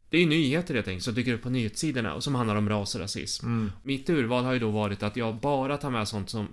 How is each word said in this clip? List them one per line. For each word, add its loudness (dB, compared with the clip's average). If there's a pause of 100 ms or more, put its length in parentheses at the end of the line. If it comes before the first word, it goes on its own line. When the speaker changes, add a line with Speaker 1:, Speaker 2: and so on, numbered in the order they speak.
Speaker 1:
det 4
är 8
nyheter 2
helt 0
enkelt -6
som -2
dyker 0
upp -2
på -6
nyhetssidorna 0
och -6
som 0
handlar 2
om 2
ras -2
och -4
rasism. -6
Speaker 2:
Mm. 0 (120)
Speaker 1:
Mitt -4
urval 2
har 2
ju 2
då 0
varit 0
att -2
jag -2
bara 0
tar -4
med 0
sånt -4
som, -4